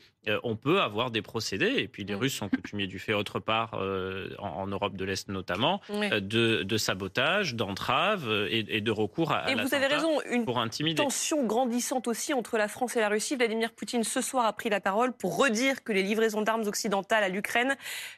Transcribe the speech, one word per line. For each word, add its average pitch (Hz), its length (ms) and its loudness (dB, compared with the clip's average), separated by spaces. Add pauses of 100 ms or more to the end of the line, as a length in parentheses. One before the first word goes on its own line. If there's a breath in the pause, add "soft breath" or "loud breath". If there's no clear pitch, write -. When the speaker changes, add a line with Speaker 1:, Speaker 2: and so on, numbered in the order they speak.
(280 soft breath)
Speaker 1:
euh, 107 160 2
on 113 120 -2
peut 160 240 2
avoir 123 300 0
des 113 140 -2
procédés. 117 540 -2
Et 127 100 0
puis - 160 -10
les 101 120 -4
Speaker 2:
Mm. 101 40 -4
Speaker 1:
Russes 131 160 0
sont 101 140 -6
coutumiers 101 360 -2
du 95 140 -8
fait 110 140 -2
autre 104 260 -2
part, 110 340 0
euh, 95 640 -4
en, 101 100 -8
en 92 200 -6
Europe 98 280 -2
de 95 100 -6
l'Est 95 240 -4
notamment, 101 600 0
Speaker 2:
Oui. 208 220 -2
Speaker 1:
euh, 110 80 2
de, 113 420 2
de 101 160 0
sabotage, 123 800 0
d'entrave, 123 720 0
euh, 104 220 0
et, 110 260 0
et 107 40 0
de 110 100 0
recours 110 400 0
à, 113 80 2
à - 120 -2
Speaker 2:
Et - 40 0
vous 269 180 0
avez 277 140 2
Speaker 1:
l'attentat 285 80 2
Speaker 2:
raison, 302 340 2
une 240 160 0
Speaker 1:
pour 123 140 0
intimider. 151 420 0
Speaker 2:
tension 285 440 0
grandissante 240 640 0
aussi 233 260 -2
entre 233 260 0
la 208 80 2
France 233 280 -4
et 247 40 2
la 214 100 4
Russie. 214 260 0
Vladimir 226 360 2
Poutine, 233 320 -2
ce 262 180 0
soir, 240 240 0
a 208 80 2
pris - 160 -4
la 202 120 2
parole 226 320 2
pour 175 220 -2
redire 254 480 4
que - 80 -4
les 196 120 4
livraisons 214 400 2
d'armes 220 240 0
occidentales 202 560 2
à 190 60 2
l'Ukraine 233 460 2 (420 loud breath)